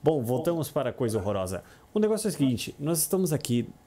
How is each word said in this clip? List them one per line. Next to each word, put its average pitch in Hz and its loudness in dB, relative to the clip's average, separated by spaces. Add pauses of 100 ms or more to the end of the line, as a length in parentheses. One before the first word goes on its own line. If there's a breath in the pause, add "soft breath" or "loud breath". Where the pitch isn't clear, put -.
Bom, 151 4
voltamos 156 0
para 131 0
a 110 -4
coisa 113 0
horrorosa. 95 -2 (300 loud breath)
O 214 0
negócio 214 0
é - 2
o - -2
seguinte: 131 0
nós 160 -2
estamos 185 0
aqui 120 0 (180)